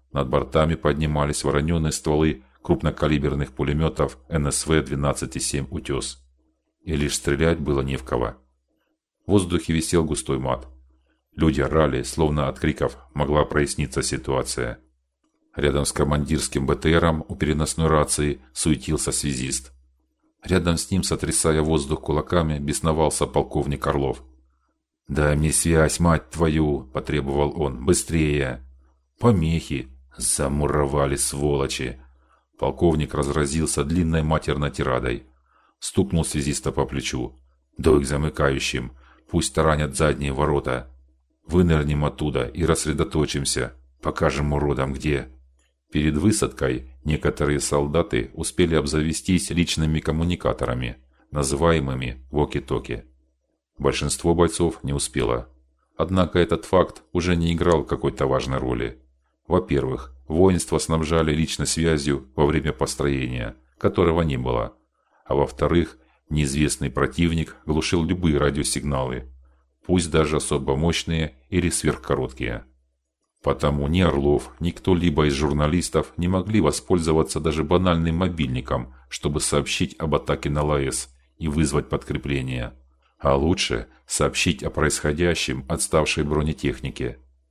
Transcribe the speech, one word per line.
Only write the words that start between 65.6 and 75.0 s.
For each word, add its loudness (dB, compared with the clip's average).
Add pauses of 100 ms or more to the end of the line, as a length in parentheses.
неизвестный 0
противник 0 (100)
глушил 0
любые 0
радиосигналы, -2 (560)
пусть 2
даже 2
особо 0
мощные -2 (120)
или 0
сверхкороткие. -4 (760)
Потому 0
ни 4
Орлов, 2
ни -2
кто-либо 2